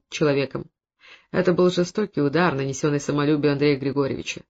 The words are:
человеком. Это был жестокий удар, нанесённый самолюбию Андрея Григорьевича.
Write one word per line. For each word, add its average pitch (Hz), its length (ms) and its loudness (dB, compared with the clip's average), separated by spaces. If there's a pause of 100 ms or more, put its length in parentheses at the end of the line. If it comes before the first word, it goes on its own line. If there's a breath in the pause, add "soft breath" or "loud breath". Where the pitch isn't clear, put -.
человеком. 139 560 -2 (680 soft breath)
Это 180 220 2
был 180 160 4
жестокий 180 520 -2
удар, 147 340 0
нанесённый 139 440 -2
самолюбию 147 540 0
Андрея 143 240 2
Григорьевича. 135 720 -4